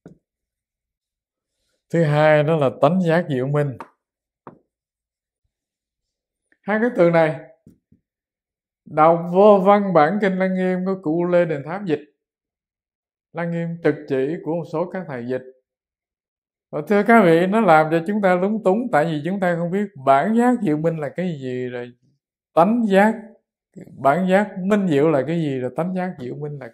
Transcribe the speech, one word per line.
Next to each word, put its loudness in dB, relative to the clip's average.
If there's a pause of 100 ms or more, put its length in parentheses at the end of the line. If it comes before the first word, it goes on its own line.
(1900)
Thứ 2
hai 4
đó 0
là 2 (120)
tánh 2
giác 0
diệu -2
minh. -4 (2750)
Hai -4
cái 0
từ 4
này, 2 (1500)
đọc 2 (120)
vô 8
văn 4
bản 4
kinh 0
Lăng -2
Nghiêm -2
của -4
cụ -2
Lê 2
Đình -6
Thám -10
dịch, -2 (1300)
Lăng -6
Nghiêm -6
trực 2 (120)
chỉ -2
của -6
một -6
số -6
các -10
thầy -10
dịch. -6 (1300)
Và -8
thưa 0
các 6
vị, 4
nó 0
làm 4
cho 0
chúng -4
ta 2
lúng -2
túng, 2 (140)
tại 2
vì -4
chúng -6
ta -2
không -6
biết -4 (200)
bản 2
giác 2
diệu 0
minh -2
là -8
cái -6
gì, -8
rồi -12 (600)
tánh 2
giác, 4 (840)
bản 0
giác 0
minh -2
diệu 2
là 0
cái -2
gì, -4
rồi -6
tánh -6
giác -6
diệu -12
minh -12
là -16